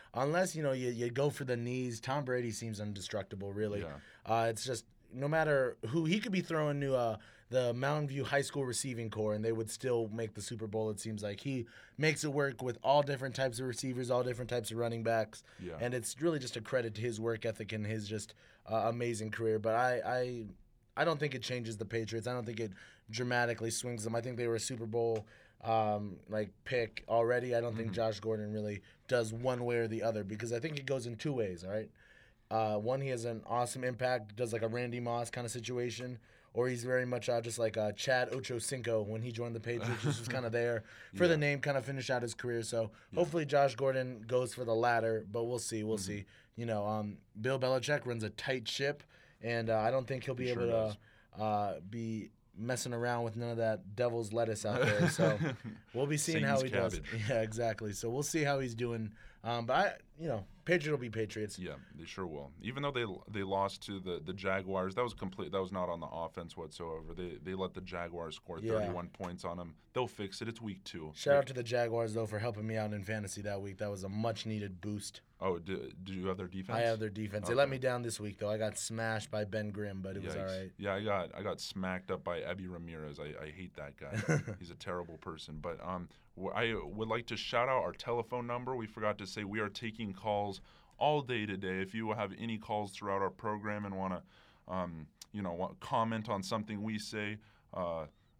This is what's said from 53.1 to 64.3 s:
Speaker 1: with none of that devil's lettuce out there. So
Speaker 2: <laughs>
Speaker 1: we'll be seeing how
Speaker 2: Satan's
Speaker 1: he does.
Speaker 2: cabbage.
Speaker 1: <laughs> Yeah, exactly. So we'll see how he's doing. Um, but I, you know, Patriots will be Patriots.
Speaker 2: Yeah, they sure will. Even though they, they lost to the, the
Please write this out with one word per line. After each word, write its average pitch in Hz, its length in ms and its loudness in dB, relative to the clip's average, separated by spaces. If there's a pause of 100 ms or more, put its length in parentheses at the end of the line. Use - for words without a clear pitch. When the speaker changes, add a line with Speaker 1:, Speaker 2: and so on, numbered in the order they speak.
Speaker 1:
with 110 120 -2
none 117 140 -2
of 117 80 -2
that 107 380 2
devil's 117 360 2
lettuce 110 320 2
out 104 180 2
there. 139 280 6
So - 300 4
Speaker 2:
<laughs> 120 560 -4
Speaker 1:
we'll 131 100 2
be 147 120 2
seeing 151 260 2
how 139 140 4
Speaker 2:
Satan's 131 140 0
Speaker 1:
he 104 60 2
does. 95 220 4
Speaker 2:
cabbage. 107 260 -4
Speaker 1:
<laughs> 110 40 0
Yeah, 117 120 4
exactly. 110 520 -2
So 113 180 -4
we'll 135 100 0
see 151 220 2
how 143 160 4
he's 123 160 -2
doing. 113 360 -2 (320)
Um, 117 220 -2
but 123 100 2
I, 190 180 4 (280)
you 165 80 -4
know, 104 160 -2 (180)
Patriots 156 280 4
will 147 80 4
be 120 100 -4
Patriots. 107 500 -4
Speaker 2:
Yeah, 85 140 -4 (260)
they 82 60 -12
sure 95 200 -6
will. 71 260 -6 (100)
Even 131 220 -4
though 143 80 0
they, 120 140 0 (240)
they 104 140 -2
lost 98 440 2
to 98 120 -4
the, 90 240 -2
the 87 80 -4